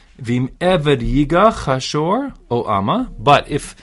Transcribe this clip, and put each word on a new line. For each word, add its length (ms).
Vim 300
eved 400
yigach 640
hashor 680
o 140
ama, 540
but 300
if 340